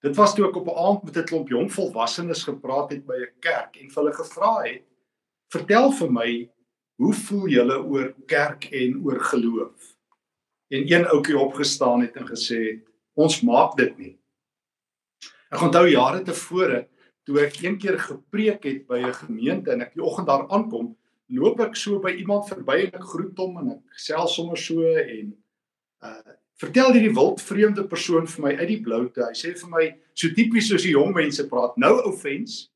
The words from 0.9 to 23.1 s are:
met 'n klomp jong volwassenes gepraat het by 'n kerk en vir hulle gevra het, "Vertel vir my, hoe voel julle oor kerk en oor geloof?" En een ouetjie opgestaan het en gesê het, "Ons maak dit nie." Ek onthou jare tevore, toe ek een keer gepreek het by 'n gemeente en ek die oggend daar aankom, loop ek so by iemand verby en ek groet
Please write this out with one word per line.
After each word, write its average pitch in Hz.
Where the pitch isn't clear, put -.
met 156
'n 165
klomp 151
jong 131
volwassenes 165
gepraat 139
het 139
by 127
'n 127
kerk 143
en 139
vir 147
hulle 147
gevra 165
het, 120
"Vertel 214
vir 156
my, 120
hoe 185
voel 196
julle 131
oor 135
kerk 147
en 131
oor 131
geloof?" -
En 139
een 170
ouetjie 147
opgestaan 135
het 117
en -
gesê 117
het, 110
"Ons 151
maak -
dit -
nie." -
Ek 147
onthou 175
jare 135
tevore, 170
toe 143
ek 147
een 190
keer 185
gepreek -
het 135
by 123
'n 123
gemeente 131
en 120
ek -
die 117
oggend 160
daar 139
aankom, 220
loop 139
ek 220
so 202
by 185
iemand 202
verby 180
en 180
ek -
groet -